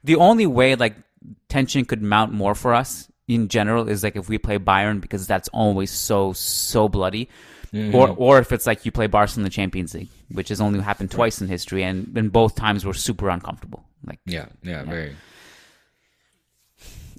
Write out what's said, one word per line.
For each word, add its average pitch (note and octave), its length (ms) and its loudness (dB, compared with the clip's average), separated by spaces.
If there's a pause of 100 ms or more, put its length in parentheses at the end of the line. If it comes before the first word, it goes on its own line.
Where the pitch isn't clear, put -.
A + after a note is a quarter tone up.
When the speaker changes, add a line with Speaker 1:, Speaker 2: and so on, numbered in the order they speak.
Speaker 1:
the D#3+ 140 4
only G#3 300 6
way, C3 300 4
like, A#2 200 0 (540)
tension C3+ 340 0
could A2 180 -4
mount G#2+ 300 2
more G#2 220 0
for B2 200 0
us - 320 -2 (220)
in A#2 200 0
general A2+ 400 0
is, G#2 140 -2
like, G#2 140 -2
if G2 140 -8
we A2 80 -2
play G#2 200 -2
Bayern, G2 440 2
because F#2+ 240 -8
that's F#2+ 220 -2
always G2+ 420 0
so, G2 420 0
so - 560 0
bloody. G2 400 -4 (440)
Speaker 2:
Mm-hmm. G#2+ 220 -4
Speaker 1:
Or, B2+ 220 8
or C3 220 8
if A#2+ 140 2
it's, A#2 140 -4
like, A2+ 200 -2
you A2 60 -4
play A2+ 160 0
Barca G#2 280 2
in A2 60 -4
the F#2+ 80 -2
Champions F#2 420 -6
League, F2 160 -14 (220)
which - 180 -8
has G2+ 120 -4
only G2+ 200 0
happened G2+ 300 -4
twice A#2 300 -2
in F#2+ 80 -6
history, F#2+ 340 -4
and, F#2 340 -6
and A2 160 -2
both A2+ 220 4
times G2+ 320 0
were F#2+ 80 -6
super G2+ 340 -4
uncomfortable. - 560 -8 (200)
Like, - 200 -18
Speaker 2:
Yeah, E2+ 220 -8 (160)
yeah, F2+ 80 -12
Speaker 1:
yeah. D2 140 -10
Speaker 2:
very. D#2 320 -10 (2000)